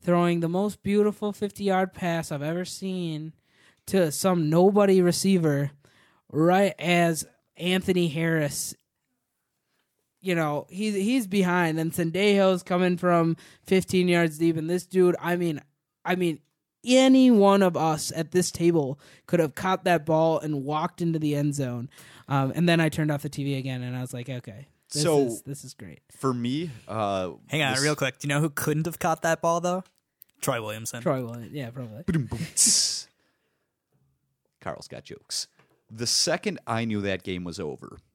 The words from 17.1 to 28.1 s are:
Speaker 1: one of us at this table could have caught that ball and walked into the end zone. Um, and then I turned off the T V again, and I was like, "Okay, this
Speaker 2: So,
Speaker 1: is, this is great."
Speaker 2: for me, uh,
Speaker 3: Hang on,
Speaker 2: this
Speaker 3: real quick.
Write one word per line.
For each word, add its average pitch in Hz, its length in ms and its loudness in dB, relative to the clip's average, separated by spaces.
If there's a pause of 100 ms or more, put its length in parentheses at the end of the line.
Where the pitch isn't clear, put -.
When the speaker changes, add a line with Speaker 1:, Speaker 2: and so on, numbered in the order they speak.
Speaker 1:
one 196 320 6
of 175 140 2
us 156 380 -2
at 160 160 -6
this 175 200 0
table 165 480 0 (280)
could - 120 0
have 156 160 0
caught 185 300 -2
that 170 200 2
ball 160 340 2
and 151 240 -4
walked 156 380 -4
into 165 180 0
the 147 160 0
end 147 200 0
zone. 127 340 -6 (380)
Um, 135 280 0
and 175 140 2
then 170 100 4
I 160 100 2
turned 151 220 -2
off 143 100 -4
the 147 80 -8
T 143 140 -8
V 139 120 -4
again, 127 280 -8
and 123 120 -8
I 127 60 -6
was 127 120 -10
like, 120 160 -10
"Okay, 123 380 -12 (240)
this 147 120 -4
Speaker 2:
So, 147 240 4
Speaker 1:
is, 113 160 -8
this 139 200 -14
is 127 120 -18
great." - 260 -18 (160)
Speaker 2:
for 131 160 -2
me, 131 380 -4 (160)
uh, 98 440 -2 (160)
Speaker 3:
Hang 151 140 -2
on, 135 120 0
Speaker 2:
this 135 100 -2
Speaker 3:
real 151 120 0
quick. 135 240 -4